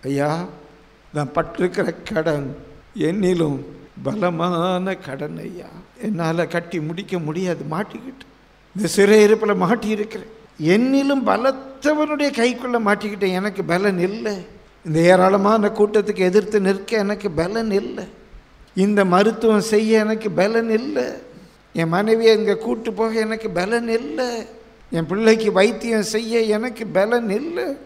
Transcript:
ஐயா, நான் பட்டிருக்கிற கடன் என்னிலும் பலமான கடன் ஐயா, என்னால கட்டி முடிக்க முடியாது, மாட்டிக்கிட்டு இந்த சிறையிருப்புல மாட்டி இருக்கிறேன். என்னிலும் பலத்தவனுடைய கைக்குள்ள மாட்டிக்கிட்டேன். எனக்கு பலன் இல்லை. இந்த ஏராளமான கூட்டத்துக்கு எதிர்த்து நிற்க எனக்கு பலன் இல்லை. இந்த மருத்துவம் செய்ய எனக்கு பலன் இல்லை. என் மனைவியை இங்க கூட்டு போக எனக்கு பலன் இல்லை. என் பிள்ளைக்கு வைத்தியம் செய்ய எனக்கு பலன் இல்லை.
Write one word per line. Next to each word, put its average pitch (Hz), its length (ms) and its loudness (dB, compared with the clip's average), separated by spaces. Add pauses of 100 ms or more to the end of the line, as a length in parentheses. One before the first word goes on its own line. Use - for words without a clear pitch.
ஐயா, 147 440 -2 (640)
நான் 147 220 -4
பட்டிருக்கிற 175 600 -2 (200)
கடன் 147 420 -2 (420)
என்னிலும் 170 600 0 (440)
பலமான 180 920 -2
கடன் 151 440 -10
ஐயா, 175 280 -14 (360)
என்னால 170 440 -2
கட்டி 170 340 -6
முடிக்க 175 380 -6
முடியாது, 160 520 -4
மாட்டிக்கிட்டு 208 560 -10 (500)
இந்த 190 200 -2
சிறையிருப்புல 214 600 6
மாட்டி 202 320 0
இருக்கிறேன். 208 500 -6 (240)
என்னிலும் 262 640 2
பலத்தவனுடைய 285 1040 0
கைக்குள்ள 240 560 0
மாட்டிக்கிட்டேன். 202 460 0
எனக்கு 196 320 -4
பலன் 180 340 0
இல்லை. 208 380 -2 (480)
இந்த 160 160 0
ஏராளமான 196 680 6
கூட்டத்துக்கு 208 500 0
எதிர்த்து 190 440 2
நிற்க 196 360 -2
எனக்கு 208 340 -2
பலன் 196 400 -2
இல்லை. 226 340 -4 (680)
இந்த 202 300 4
மருத்துவம் 214 560 2
செய்ய 220 380 2
எனக்கு 220 320 -2
பலன் 220 400 0
இல்லை. 247 340 -2 (680)
என் 165 160 -2
மனைவியை 220 500 4
இங்க 202 180 0
கூட்டு 226 360 -4
போக 220 260 -2
எனக்கு 220 320 -4
பலன் 214 380 -2
இல்லை. 240 580 -4 (440)
என் 165 160 -2
பிள்ளைக்கு 220 460 2
வைத்தியம் 220 500 2
செய்ய 226 380 -2
எனக்கு 220 460 -2
பலன் 208 440 0
இல்லை. 294 560 -4